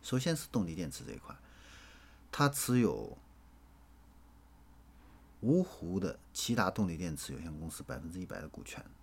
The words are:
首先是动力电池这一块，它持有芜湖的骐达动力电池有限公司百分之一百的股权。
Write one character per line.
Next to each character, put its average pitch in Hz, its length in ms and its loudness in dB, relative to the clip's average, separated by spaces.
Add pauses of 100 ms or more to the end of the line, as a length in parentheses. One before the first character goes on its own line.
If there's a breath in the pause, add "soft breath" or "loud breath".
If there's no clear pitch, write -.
首 - 180 0
先 165 160 2
是 - 140 -6
动 101 180 2
力 82 80 -4
电 82 160 -2
池 - 140 -10
这 - 80 -8
一 - 60 -8
块， - 180 -14 (920 loud breath)
它 143 180 4
持 123 300 4
有 69 400 2 (2250 loud breath)
芜 165 220 6
湖 92 340 -4
的 92 180 0 (160)
骐 - 220 0
达 107 160 4
动 104 180 2
力 82 80 -2
电 82 200 -2
池 - 160 -6
有 - 80 -6
限 80 180 -6
公 80 100 -6
司 - 140 -8
百 - 160 -6
分 78 140 -8
之 92 80 -6
一 - 40 -4
百 - 160 -8
的 - 80 -8
股 - 140 -12
权。 - 220 -12 (180)